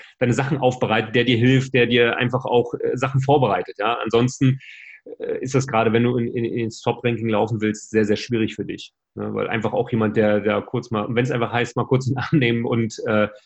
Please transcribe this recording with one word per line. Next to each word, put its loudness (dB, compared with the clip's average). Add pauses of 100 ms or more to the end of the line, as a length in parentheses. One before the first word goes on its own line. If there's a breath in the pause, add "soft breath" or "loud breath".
(180 loud breath)
deine 0
Sachen -2
aufbereitet, 0
der 4
dir 4
hilft, 4
der 4
dir 4
einfach 0
auch, 0
äh, -2
Sachen 0
vorbereitet. 2
Ja? 0
Ansonsten, 2 (600 loud breath)
äh, -6
ist -6
das 0
gerade, 2
wenn 4
du 0
in, 0
in, -4
ins -6
Top-Ranking -2
laufen 0
willst, -2
sehr, 2
sehr 2
schwierig -2
für -6
dich. -12 (220)
Ne? -8
Weil -4
einfach -2
auch -2
jemand, 0
der, 4
der 0
kurz -6
mal, -2
und -4
wenn's 0
einfach -2
heißt, -4
mal -2
kurz 0
einen -2
Arm 0
nehmen 2
und, 0 (120)
äh, 2 (180 loud breath)